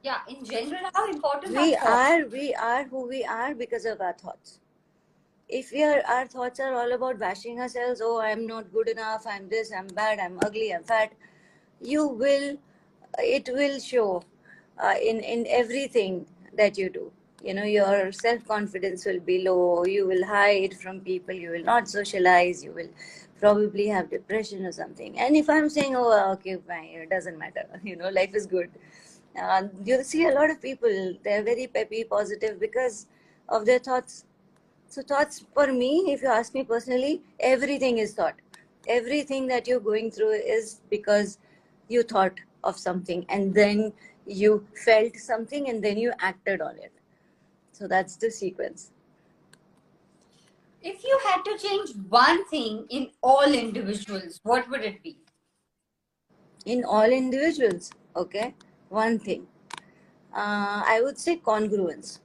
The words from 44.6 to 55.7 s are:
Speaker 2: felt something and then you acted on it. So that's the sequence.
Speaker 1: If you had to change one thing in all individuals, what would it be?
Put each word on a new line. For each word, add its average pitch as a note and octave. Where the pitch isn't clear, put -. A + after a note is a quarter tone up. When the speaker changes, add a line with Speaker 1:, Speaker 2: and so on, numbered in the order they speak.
Speaker 2:
felt A3+
something C4
and A3+
then G#3
you A#3
acted F#3
on D3
it. -
So G3+
that's F#3
the A3+
sequence. -
Speaker 1:
If F#4+
you C5+
had F#4+
to G#4
change G4
one C#4+
thing A3+
in C4
all C#4
individuals, G3+
what A#3+
would C4
it G3+
be? -